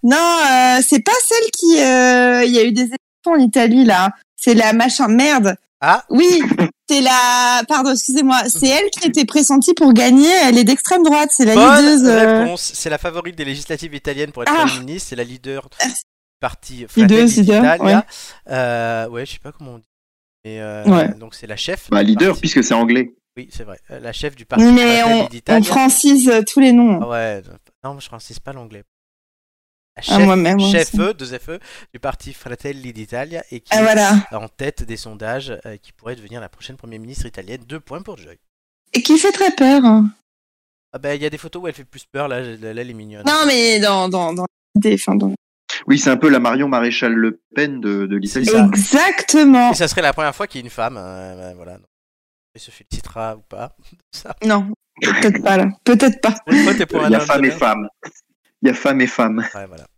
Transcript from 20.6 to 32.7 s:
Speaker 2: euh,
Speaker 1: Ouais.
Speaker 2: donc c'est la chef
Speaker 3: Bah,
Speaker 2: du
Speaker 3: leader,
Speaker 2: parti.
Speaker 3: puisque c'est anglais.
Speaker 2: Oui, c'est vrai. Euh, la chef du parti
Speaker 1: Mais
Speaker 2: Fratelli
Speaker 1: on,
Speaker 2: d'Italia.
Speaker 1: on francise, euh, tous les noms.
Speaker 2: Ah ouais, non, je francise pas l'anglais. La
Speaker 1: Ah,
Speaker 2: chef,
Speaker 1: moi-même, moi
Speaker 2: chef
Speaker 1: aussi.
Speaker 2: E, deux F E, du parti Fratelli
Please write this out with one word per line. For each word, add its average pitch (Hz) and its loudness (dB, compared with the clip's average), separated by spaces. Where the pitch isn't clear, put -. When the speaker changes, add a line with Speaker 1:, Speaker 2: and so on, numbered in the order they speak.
Speaker 2:
euh, 107 -12
Speaker 1:
Ouais. 175 4
Speaker 2:
donc 110 -20
c'est - -20
la 107 -12
chef - -10
Speaker 3:
Bah, 101 0
Speaker 2:
du 107 2
Speaker 3:
leader, 135 4
Speaker 2:
parti. 185 -2
Speaker 3:
puisque - 0
c'est - -2
anglais. 120 0
Speaker 2:
Oui, 123 -20
c'est - -14
vrai. 98 -20
Euh, 131 -18
la 117 -14
chef 147 -12
du - -20
parti 226 2
Speaker 1:
Mais 240 4
Speaker 2:
Fratelli 233 2
Speaker 1:
on, - -4
Speaker 2:
d'Italia. 226 -2
Speaker 1:
on 214 4
francise, 262 2
euh, 226 4
tous - 0
les 262 6
noms. 233 4
Speaker 2:
Ah 120 -8
ouais, 113 -6
non, 139 -16
je 135 -20
francise - -20
pas - -16
l'anglais. 113 -20
La - -18
Speaker 1:
Ah, 202 0
Speaker 2:
chef, 202 6
Speaker 1:
moi-même, 185 2
moi 196 0
Speaker 2:
chef 165 -2
Speaker 1:
aussi. 208 -2
Speaker 2:
E, 196 -4
deux 127 -14
F - -18
E, 170 -14
du 123 -18
parti 135 -12
Fratelli 123 -14